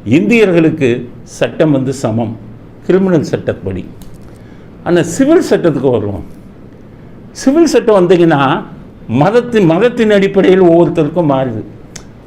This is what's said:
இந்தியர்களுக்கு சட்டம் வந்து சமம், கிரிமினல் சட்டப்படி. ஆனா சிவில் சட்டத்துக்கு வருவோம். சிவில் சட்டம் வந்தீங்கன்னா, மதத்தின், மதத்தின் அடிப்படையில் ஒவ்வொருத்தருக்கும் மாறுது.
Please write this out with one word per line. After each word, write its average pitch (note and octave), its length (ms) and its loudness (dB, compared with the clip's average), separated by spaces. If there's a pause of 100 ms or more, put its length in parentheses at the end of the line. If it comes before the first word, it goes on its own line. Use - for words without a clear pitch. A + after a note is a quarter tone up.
இந்தியர்களுக்கு E3+ 840 2 (320)
சட்டம் D3 500 -2
வந்து C3 200 -2
சமம், A2+ 440 -4 (500)
கிரிமினல் F3+ 440 0
சட்டப்படி. F#2+ 540 -6 (1000)
ஆனா F3 180 2
சிவில் D4 480 0
சட்டத்துக்கு D#3 400 0
வருவோம். G2+ 380 -4 (1040)
சிவில் D4+ 420 2
சட்டம் G#3+ 260 4
வந்தீங்கன்னா, E3 440 4 (640)
மதத்தின், G#3+ 580 0
மதத்தின் G#3+ 480 2
அடிப்படையில் F#3+ 480 2
ஒவ்வொருத்தருக்கும் E3 680 2
மாறுது. C3 320 -2 (640)